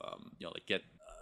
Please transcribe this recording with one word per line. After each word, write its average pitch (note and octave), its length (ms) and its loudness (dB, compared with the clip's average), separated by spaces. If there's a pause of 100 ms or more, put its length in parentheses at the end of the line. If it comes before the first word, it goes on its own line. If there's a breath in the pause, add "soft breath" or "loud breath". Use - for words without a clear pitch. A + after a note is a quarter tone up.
um, - 360 -6
you - 80 -4
know, - 60 -2
like, - 140 -6
get, F#2+ 140 8
uh, - 420 -16